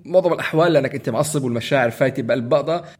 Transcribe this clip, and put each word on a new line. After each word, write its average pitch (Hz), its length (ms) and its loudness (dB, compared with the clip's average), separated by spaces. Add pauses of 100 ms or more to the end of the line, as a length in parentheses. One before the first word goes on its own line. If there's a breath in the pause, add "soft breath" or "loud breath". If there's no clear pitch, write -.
معظم 180 280 2
الأحوال 165 400 0
لأنك 139 220 2
أنت 131 140 -8
معصب 139 360 -2
والمشاعر 120 460 0
فايتة 131 320 -2
بقلب 120 260 -2
بعضها، 160 360 0 (160 loud breath)